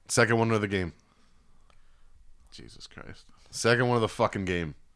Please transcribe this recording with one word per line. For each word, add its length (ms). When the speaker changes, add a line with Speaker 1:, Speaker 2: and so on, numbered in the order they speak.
Speaker 1:
Second 320
one 120
of 100
the 80
game. 240
Speaker 2:
Jesus 360
Christ. 380
Speaker 1:
Second 360
one 80
of 60
the 80
fucking 360
game. 300